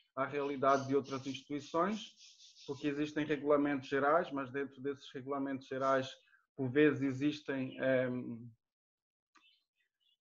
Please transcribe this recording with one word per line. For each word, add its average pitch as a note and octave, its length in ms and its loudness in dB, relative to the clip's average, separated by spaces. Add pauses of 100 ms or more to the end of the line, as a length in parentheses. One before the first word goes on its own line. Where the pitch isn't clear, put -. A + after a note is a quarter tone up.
(160)
à C3 80 0
realidade C3+ 640 2
de C#3 80 4
outras C3+ 300 -2
instituições, E3 880 -4 (520)
porque D3 220 -4
existem D3+ 360 -2
regulamentos C#3+ 640 2
gerais, C#3+ 420 2
mas C#3 200 -6
dentro C3+ 300 -6
desses C#3 320 -8
regulamentos C3+ 540 -6
gerais, C3+ 440 0 (460)
por C3+ 120 -2
vezes, C3+ 340 4
existem, C3+ 760 -2
ehm, B2 720 0 (1700)